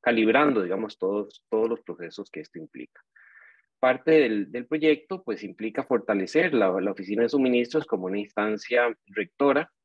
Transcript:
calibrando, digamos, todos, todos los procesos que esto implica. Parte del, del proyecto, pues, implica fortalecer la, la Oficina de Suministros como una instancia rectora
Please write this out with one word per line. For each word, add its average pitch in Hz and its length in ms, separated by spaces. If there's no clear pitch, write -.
calibrando, 117 600
digamos, 98 380
todos, 101 500
todos 110 180
los 113 140
procesos 87 480
que - 100
esto - 200
implica. - 420
Parte 127 320
del, 107 400
del 120 160
proyecto, 156 560
pues, 107 200
implica 107 400
fortalecer 120 720
la, 95 260
la 98 120
Oficina 101 320
de 117 60
Suministros 127 580
como 92 180
una 98 140
instancia 107 760
rectora 139 680